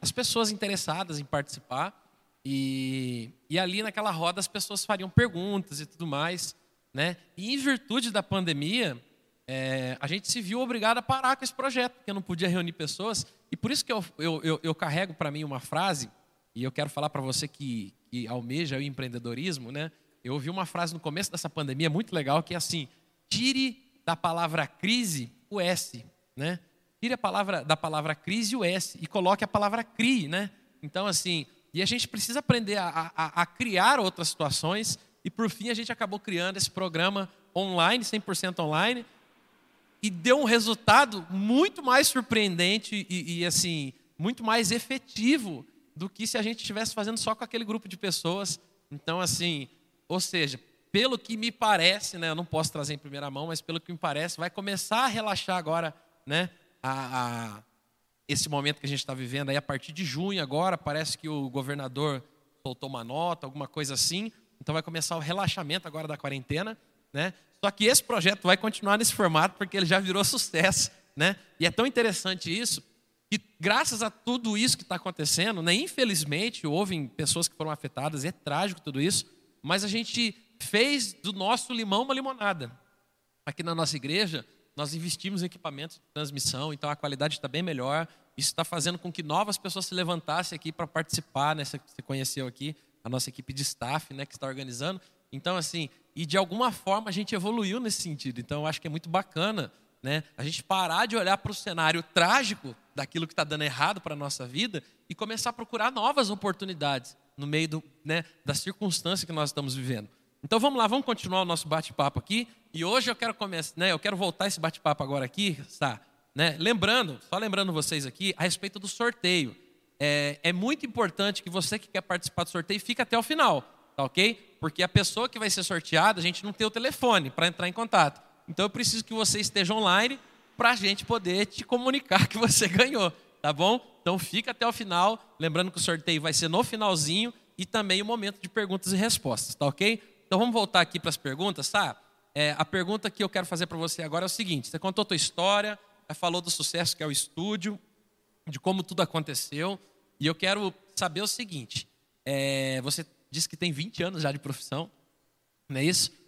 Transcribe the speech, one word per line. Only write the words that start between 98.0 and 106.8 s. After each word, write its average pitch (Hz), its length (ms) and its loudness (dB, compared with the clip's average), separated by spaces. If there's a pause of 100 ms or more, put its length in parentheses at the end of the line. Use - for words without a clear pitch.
sentido. 139 380 -6
Então, 147 220 -6
eu 151 40 -2
acho 156 140 -4
que - 60 -10
é 160 40 -6
muito 160 180 -8
bacana, 185 640 0 (300)
né, 151 220 -2 (120)
a 123 80 -6
gente 156 180 -4
parar 185 440 2
de 214 100 0
olhar 196 220 4
pro 208 160 -6
cenário 165 480 2
trágico 196 760 2 (180)
daquilo 160 320 -4
que - 80 -10
tá 160 100 2
dando 151 180 -4
errado 151 380 0
pra 151 140 -8
nossa 143 320 -6
vida 175 360 -4 (260)
e 175 60 -8
começar 220 360 -4
a - 20 -2
procurar 233 380 -2
novas 240 380 2
oportunidades 180 880 -2 (200)